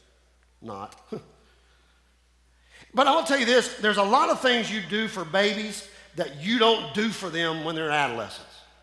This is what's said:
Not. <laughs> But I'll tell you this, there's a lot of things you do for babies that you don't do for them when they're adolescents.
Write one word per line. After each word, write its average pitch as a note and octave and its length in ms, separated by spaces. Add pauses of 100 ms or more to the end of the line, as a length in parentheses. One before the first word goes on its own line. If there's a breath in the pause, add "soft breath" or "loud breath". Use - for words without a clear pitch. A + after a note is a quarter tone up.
(600)
Not. G#2 380 (120)
<laughs> G#3+ 100 (1700 loud breath)
But C4+ 140
I'll D#4+ 160
tell C#4 160
you B3 60
this, A#3+ 320
there's G#3 180
a G3+ 80
lot C4 260
of D4 120
things A#3+ 280
you G#3+ 120
do G#3 260
for F#3+ 160
babies G#3 640 (300 loud breath)
that D3 240
you A3 180
don't A3 340
do G#3+ 140
for G3 220
them D#3+ 340
when E3 100
they're D#3+ 160
adolescents. A#2+ 640 (300)